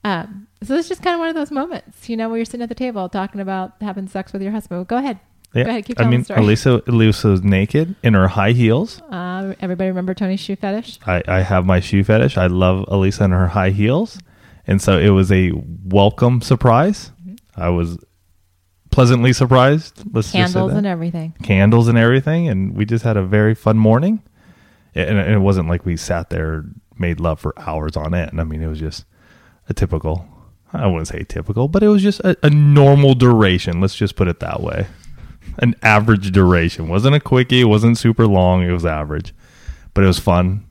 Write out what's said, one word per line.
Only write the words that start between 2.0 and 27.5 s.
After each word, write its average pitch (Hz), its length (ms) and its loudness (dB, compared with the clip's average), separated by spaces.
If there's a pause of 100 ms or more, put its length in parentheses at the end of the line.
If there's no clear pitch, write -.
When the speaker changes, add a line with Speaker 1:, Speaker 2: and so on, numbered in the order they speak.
Speaker 1:
you 226 60 -6
know, 226 140 -6
where 226 80 -6
you're 226 80 -4
sitting 240 180 -12
at 226 60 -10
the 240 60 -10
table 214 340 -8
talking 196 320 -8
about 190 400 -8
having 196 260 -10
sex 190 240 -10
with 196 100 -10
your 196 120 -6
husband. 185 340 -8
Go 233 100 -4
ahead. 254 220 -6 (340)
Speaker 2:
Yeah. 120 120 0
Speaker 1:
Go 226 60 -4
ahead, 220 140 -6
keep 240 140 -10
Speaker 2:
I 113 40 2
Speaker 1:
telling 120 80 2
Speaker 2:
mean, 117 100 2
Speaker 1:
the - 40 -10
story. - 160 -2
Speaker 2:
Elisa, 113 460 2
Elisa's 107 560 2
naked 101 580 0
in 113 120 2
her 95 160 4
high 104 240 0
heels. 123 480 0 (100)
Speaker 1:
Uh, 185 480 -8
everybody 185 300 -4
remember 185 240 -6
Tony's 190 260 -4
shoe 196 160 -8
fetish? 208 500 -8
Speaker 2:
I, 90 220 -2
I 92 140 0
have 92 240 0
my 90 160 2
shoe 98 240 0
fetish. 113 320 2
I 92 100 0
love 92 400 0
Elisa 98 380 0
in 92 60 2
her 90 180 2
high 95 220 0
heels. 120 480 -2 (500)
And 98 120 0
so 95 180 2
it 101 120 4
was 95 200 4
a 92 220 2 (320)
welcome 107 560 2
surprise. 135 680 0 (100)
Speaker 1:
Mm-hmm. 185 140 -18 (260)
Speaker 2:
I 87 80 -2
was 85 280 -2 (920)
pleasantly 123 400 4
surprised. 131 680 2 (140)
Let's 113 140 -2
just - 60 -12
say - 60 2
Speaker 1:
Candles 185 320 0
Speaker 2:
that. - 80 0
Speaker 1:
and 202 80 -2
everything. 165 540 -6
Speaker 2:
Candles 117 460 4
and 117 100 2
everything. 139 520 2
And 95 260 -4
we 104 80 -2
just 113 220 -4
had 110 100 0
a 98 80 0
very 107 320 2
fun 110 220 0
morning. 131 440 2 (720)
And, 95 240 -2
and 95 160 0
it 104 60 4
wasn't 95 300 2
like 87 160 -4
we 87 100 -2
sat 85 360 -6
there, 80 340 -6 (340)
made 85 220 -2
love 80 180 -2
for - 180 -8